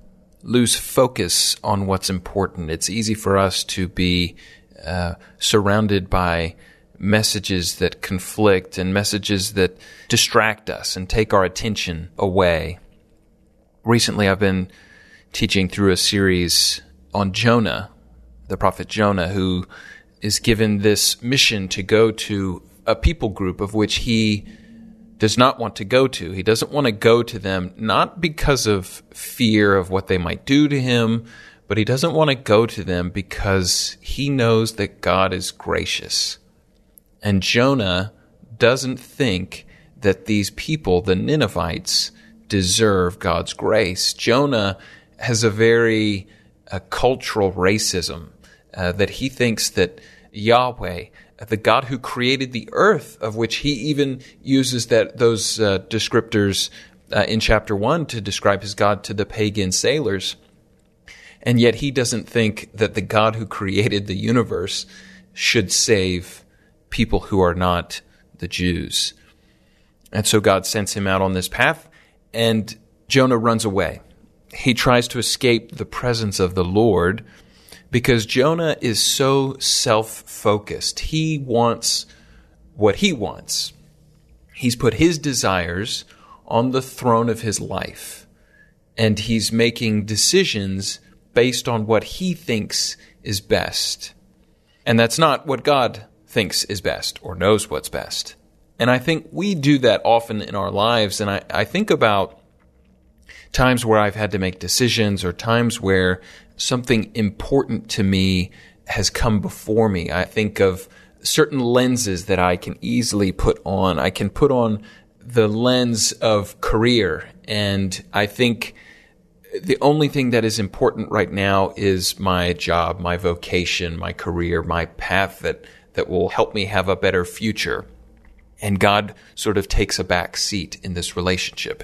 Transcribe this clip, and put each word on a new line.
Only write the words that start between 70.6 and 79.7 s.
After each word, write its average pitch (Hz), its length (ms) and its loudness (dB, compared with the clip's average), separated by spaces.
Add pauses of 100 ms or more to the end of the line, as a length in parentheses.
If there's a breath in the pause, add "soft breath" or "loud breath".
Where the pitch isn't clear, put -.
sends 104 260 -4
him 98 140 -4
out 95 160 0
on 95 100 0
this 92 140 -4
path, 147 420 -2 (460 soft breath)
and 113 420 0 (300)
Jonah 131 300 4
runs 113 280 0
away. 92 360 -2 (520)
He 123 220 0
tries 123 320 2
to 127 100 -10
escape 117 600 0
the 110 80 -8
presence 113 540 -4
of 90 140 0
the 92 120 0
Lord 95 600 2 (640 loud breath)
because 120 360 2
Jonah 156 540 0
is 107 220 -2
so 135 580 0
self-focused. - 1400 -2